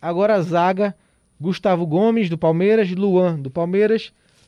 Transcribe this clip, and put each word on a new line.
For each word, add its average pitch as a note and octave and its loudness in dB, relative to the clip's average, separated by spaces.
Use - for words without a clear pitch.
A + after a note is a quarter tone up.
Agora F#3 0
a F#3 2
zaga: F#3 0
Gustavo F3 -2
Gomes, G#3 0
do E3 -4
Palmeiras, F#3 2
Luan, F3+ 0
do C3+ -10
Palmeiras, G3 0